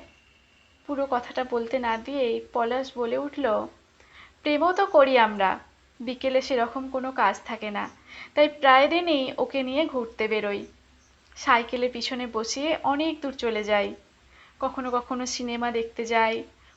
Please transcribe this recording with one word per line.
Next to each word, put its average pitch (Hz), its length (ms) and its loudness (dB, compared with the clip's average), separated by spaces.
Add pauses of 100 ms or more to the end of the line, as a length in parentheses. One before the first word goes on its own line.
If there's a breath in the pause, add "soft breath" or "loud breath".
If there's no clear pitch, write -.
(880)
পুরো 277 220 -4
কথাটা 247 400 -4
বলতে 233 300 -2
না 226 180 -2
দিয়েই 233 560 -2
পলাশ 254 440 -2
বলে 240 200 -2
উঠল, 262 500 -2 (760 loud breath)
"প্রেমও 302 320 2
তো 392 120 2
করি 269 320 6
আমরা, 208 420 2 (400)
বিকেলে 262 420 -2
সেরকম 262 480 -2
কোনো 262 220 -6
কাজ 262 340 0
থাকে 214 260 -8
না, 202 180 -6 (440 loud breath)
তাই 294 160 6
প্রায় 277 380 6
দিনই 330 500 0
ওকে 262 260 -2
নিয়ে 269 220 -2
ঘুরতে 233 420 -4
বেরোই। 208 380 -2 (680)
সাইকেলে 247 540 2
পিছনে 247 380 -6
বসিয়ে 233 560 -2
অনেক 311 380 0
দূর 269 120 -4
চলে 220 300 -2
যাই, 202 320 0 (640 soft breath)
কখনো 262 320 -4
কখনো 247 340 -2
সিনেমা 240 460 -4
দেখতে 226 340 -4
যাই, 226 380 2 (340 soft breath)